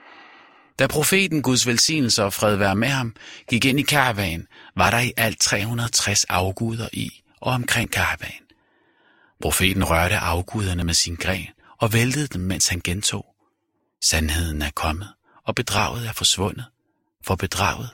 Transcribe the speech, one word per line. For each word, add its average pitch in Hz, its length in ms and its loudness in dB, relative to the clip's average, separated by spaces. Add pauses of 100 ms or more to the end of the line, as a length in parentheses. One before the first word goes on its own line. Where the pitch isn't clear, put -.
(800)
Da 135 80 4
profeten, 160 540 2
Guds 123 260 2
velsignelse 120 560 2
og 98 100 0
fred 104 220 4
være 98 200 4
med 113 120 2
ham, 131 280 -2 (340)
gik 120 160 2
ind 135 140 4
i 143 160 0
Ka'baen, 101 500 0 (300)
var 95 160 4
der 117 80 2
i 123 180 0
alt 113 240 0
tre 101 240 0
hundrede 117 240 -4
tres - 340 0
afguder 101 720 -2
i - 300 -8 (180)
og - 100 -2
omkring 120 460 0
Ka'baen. - 440 -4 (1000)
Profeten 95 420 2
rørte 85 340 2
afguderne 90 640 -2
med 85 100 0
sin 85 220 0
gren 90 320 -4 (300)
og 110 160 0
væltede 127 340 2
dem, 92 140 -6
mens 92 260 0
han 90 140 -2
gentog, 101 540 -4 (680)
"Sandheden 78 580 0
er 73 100 -4
kommet, 82 420 -6 (300)
og 110 120 -4
bedraget 107 520 -2
er 110 40 -8
forsvundet, 95 540 -2 (580)
for 95 120 0
bedraget 98 580 -2